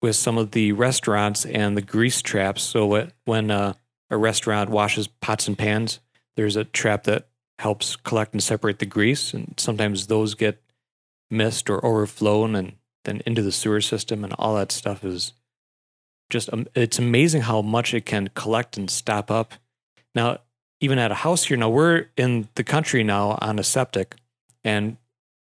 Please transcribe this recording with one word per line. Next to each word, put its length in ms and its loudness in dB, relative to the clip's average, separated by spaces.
with 160 2
some 200 0
of 140 0
the 220 2
restaurants 720 0
and 320 0
the 40 -2
grease 400 0
traps, 400 -2
so 320 0
wh-, 160 0
when, 240 0
uh, 220 0
a 80 0
restaurant 520 0
washes 380 0
pots 400 -4
and 100 -2
pans, 440 -2
there's 220 0
a 80 -2
trap 400 -2
that 220 0
helps 360 -2
collect 380 -2
and 100 -2
separate 360 -2
the 60 -4
grease, 480 0
and 240 -8
sometimes 500 -2
those 280 2
get 260 0
missed 380 0
or 160 0
overflown 680 2
and 200 -4
then 200 -4
into 160 0
the 120 0
sewer 260 0
system, 460 -4
and 120 -8
all 180 2
that 180 0
stuff 320 -6
is 260 -6
just, 220 -4
um, 240 -4
it's 240 0
amazing 440 4
how 180 0
much 320 0
it 120 -2
can 300 -2
collect 400 -2
and 140 -6
stop 420 -2
up. 220 -2
Now, 260 0
even 180 2
at 120 2
a 40 -2
house 300 0
here, 100 0
now 140 2
we're 380 4
in 380 2
the 100 0
country 400 2
now 360 2
on 160 -2
a 60 0
septic, 520 -2
and 320 -2